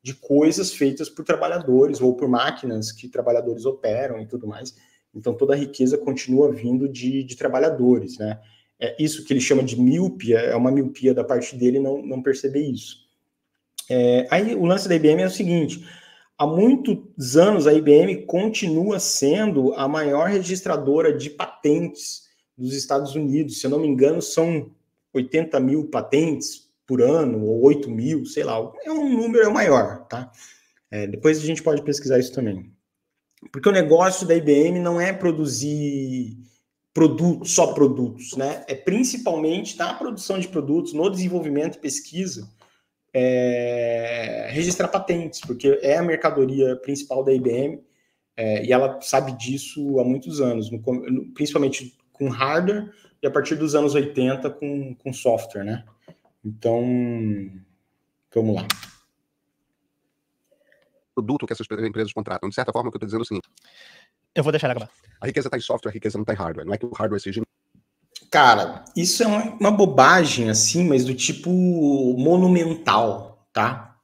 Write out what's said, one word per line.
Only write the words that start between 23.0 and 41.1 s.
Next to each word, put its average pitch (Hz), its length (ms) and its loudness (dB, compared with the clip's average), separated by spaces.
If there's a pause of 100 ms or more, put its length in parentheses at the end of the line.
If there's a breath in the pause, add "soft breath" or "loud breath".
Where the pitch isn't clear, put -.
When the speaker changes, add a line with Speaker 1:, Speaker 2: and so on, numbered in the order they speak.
Speaker 1:
Unidos. 147 480 -2
Se 135 60 -4
eu - 20 0
não 147 100 0
me 160 80 0
engano, 143 320 2
são 165 520 -2 (420)
oitenta 147 460 0
mil 139 300 0
patentes 139 840 -2 (160)
por 123 160 2
ano, 123 420 2
ou 113 200 2
oito 143 220 6
mil, 120 380 -4
sei - 180 -6
lá. - 120 -4 (280)
É 311 80 -8
um 294 240 0
número, 226 280 2
é 208 40 6
o 208 60 0
maior, 135 540 2
tá? 123 240 -12 (580 soft breath)
É, 104 160 -6
depois 151 320 2
a 151 80 -8
gente 156 160 -4
pode 147 220 0
pesquisar 135 340 0
isso 123 160 0
também. 104 400 -6 (800)
Porque 139 160 -2
o 202 60 4
negócio 180 520 4
da 165 100 6
I 165 60 2
B 147 260 4
M 180 120 0
não 175 200 0
é 190 140 0
produzir 139 1200 -4 (560 soft breath)
produtos, 165 580 2
só 165 220 2
produtos, 123 640 0
né? 135 300 -6
É 135 80 -6
principalmente 185 1040 -2
na - 160 -4
produção 202 460 -6
de 175 80 -6
produtos, 147 460 -4
no 165 160 0
desenvolvimento 170 640 -4